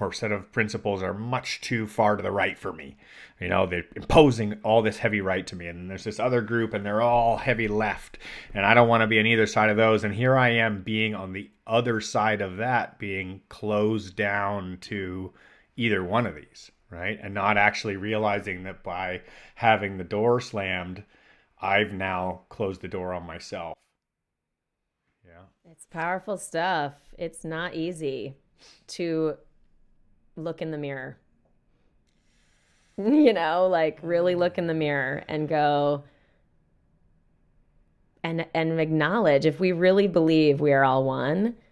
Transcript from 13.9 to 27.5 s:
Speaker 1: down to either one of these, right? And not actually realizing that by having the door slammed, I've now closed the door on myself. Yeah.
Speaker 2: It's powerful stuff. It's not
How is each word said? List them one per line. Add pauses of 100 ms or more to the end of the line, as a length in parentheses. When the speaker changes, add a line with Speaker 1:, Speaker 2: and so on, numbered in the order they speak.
Speaker 1:
down
to (440)
either
one
of
these, (200)
right?
And
not
actually
realizing
that
by (320)
having
the
door
slammed, (580)
I've
now
closed
the
door
on
myself. (1500)
Yeah. (260)
Speaker 2:
It's
powerful
stuff. (220)
It's
not